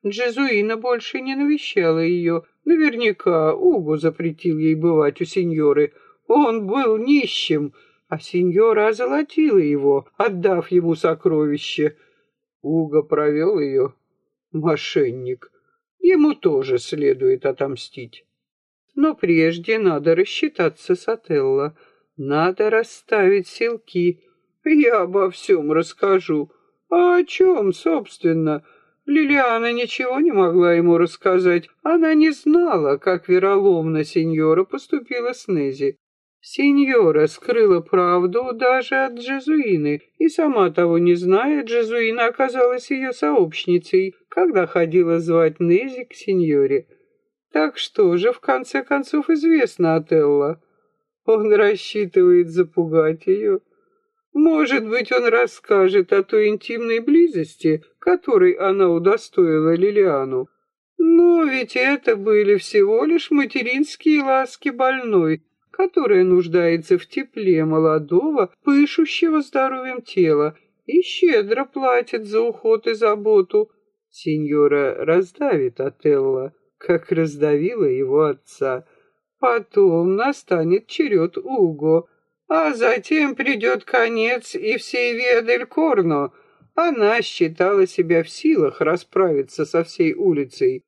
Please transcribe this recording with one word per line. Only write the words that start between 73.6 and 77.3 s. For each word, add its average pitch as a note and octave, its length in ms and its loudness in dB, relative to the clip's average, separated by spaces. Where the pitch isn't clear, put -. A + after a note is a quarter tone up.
Сеньора D3 840 0
раздавит E3+ 760 -2
Отелло, C3+ 720 -2
как - 340 -4
раздавила D#3 720 -2